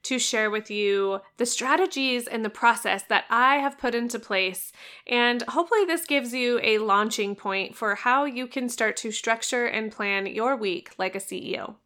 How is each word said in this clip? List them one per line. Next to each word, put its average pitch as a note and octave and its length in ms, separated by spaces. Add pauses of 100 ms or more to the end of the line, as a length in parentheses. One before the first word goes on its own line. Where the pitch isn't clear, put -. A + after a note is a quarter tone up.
to C4 140
share A3 320
with G#3+ 220
you G3 480 (160)
the A#3+ 100
strategies C4 800
and A3+ 200
the G#3+ 40
process G#3+ 600
that - 200
I B3 260
have C#4 220
put A#3+ 160
into A#3 240
place. F#3+ 540 (340)
And A#3+ 440
hopefully F4 340
this E4 220
gives B3 280
you B3 300
a A3 140
launching G#3+ 580
point G3 400
for G#3 200
how B3+ 280
you B3+ 240
can B3 220
start A3+ 280
to A3 140
structure A3+ 540
and A3 260
plan G3+ 340
your A#3 300
week G3+ 420
like F#3 180
a F#3+ 40
C - 340
E - 60
O. D3 160 (100)